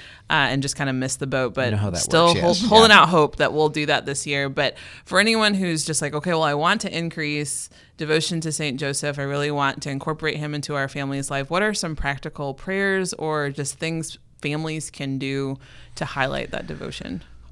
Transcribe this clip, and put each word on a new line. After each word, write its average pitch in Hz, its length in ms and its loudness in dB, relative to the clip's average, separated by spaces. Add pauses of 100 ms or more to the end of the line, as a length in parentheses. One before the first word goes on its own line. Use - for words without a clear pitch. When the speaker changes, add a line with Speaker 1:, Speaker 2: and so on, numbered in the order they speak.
(300)
Speaker 1:
uh, - 40 0 (180)
and 139 100 2
just 139 140 -4
kinda 139 180 -2
missed 131 260 -4
the 143 80 -4
boat, 127 280 -2
but 131 100 0
Speaker 2:
You 120 60 0
know 107 60 0
how 104 140 0
that 87 80 -4
Speaker 1:
still 170 280 4
Speaker 2:
works, 170 140 4
Speaker 1:
hold-, 175 160 4
Speaker 2:
yes. 208 120 -2
Speaker 1:
holding 220 220 10
Speaker 2:
Yeah. 202 100 12
Speaker 1:
out 156 80 6
hope 156 280 4
that 151 160 2
we'll 151 160 4
do 147 180 -2
that 147 180 2
this 139 220 -4
year. 139 220 -2
But 135 260 0 (300)
for 180 140 2
anyone 214 360 4
who's 175 300 0
just 156 160 -2
like, 147 120 -2
"Okay, 151 180 -2
well, 160 120 2
I 147 120 2
want 175 260 2
to 196 140 -6
increase 151 720 -4 (280)
devotion 160 440 0
to 160 100 -4
Saint 143 280 -4
Joseph. 143 380 -4
I 143 60 -6
really 143 280 -2
want 143 320 -2
to 151 60 -6
incorporate 151 480 -4
him 147 160 -6
into 147 220 -6
our 139 140 -2
family's 139 420 -6
life." 139 180 -4
What 180 140 0
are 214 100 0
some 165 220 -6
practical 143 580 -6
prayers 190 600 -2
or 151 360 -2
just 139 300 -6
things 165 380 -6 (240)
families 156 480 -4
can 135 280 -6
do 135 400 -4 (380)
to - 100 -6
highlight 135 460 -4
that - 160 -8
devotion? - 560 -10 (280)